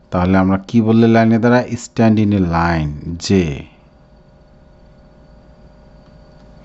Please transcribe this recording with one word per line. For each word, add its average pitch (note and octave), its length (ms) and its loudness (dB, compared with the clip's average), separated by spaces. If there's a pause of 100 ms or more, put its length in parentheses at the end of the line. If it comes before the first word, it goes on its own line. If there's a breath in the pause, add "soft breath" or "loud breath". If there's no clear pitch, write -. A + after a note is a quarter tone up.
(120)
তাহলে F#2 260 0
আমরা F#2+ 200 2
কি A#2 240 -2
বললে A2+ 260 2
লাইনে A2+ 320 2
দাঁড়ায়? A#2+ 320 0
Stand A2+ 460 -2
in G#2 160 0
a G2+ 60 0
line, E2 800 -4
জে। E2+ 440 -2 (3000 loud breath)